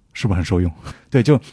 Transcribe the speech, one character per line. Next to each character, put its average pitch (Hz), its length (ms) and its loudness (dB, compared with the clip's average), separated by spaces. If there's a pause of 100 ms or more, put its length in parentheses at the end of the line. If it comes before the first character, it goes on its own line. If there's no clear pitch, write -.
(140)
是 - 140 -6
不 98 60 0
是 - 20 0
很 87 80 -2
受 87 160 0
用？ 87 100 0 (180)
<laughs> - 200 -20
对， 127 140 2
就 143 180 4 (120)